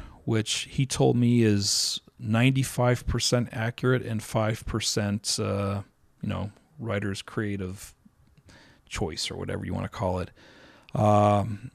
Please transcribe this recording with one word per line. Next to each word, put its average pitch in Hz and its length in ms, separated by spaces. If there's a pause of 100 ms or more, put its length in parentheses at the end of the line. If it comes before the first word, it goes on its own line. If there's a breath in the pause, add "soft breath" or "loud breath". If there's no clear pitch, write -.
(240 loud breath)
which - 460
he 135 160
told 131 300
me 120 260
is 101 580 (180)
ninety-five 123 880
percent 120 460
accurate 120 500
and 110 200
five 110 440
percent, 104 760
uh, 101 420 (400)
you - 60
know, 95 220 (280)
writer's 104 440
creative 98 720 (920 soft breath)
choice - 420
or - 60
whatever 95 280
you 90 80
wanna 95 160
call 92 300
it. 90 120 (640 soft breath)
Um, 104 800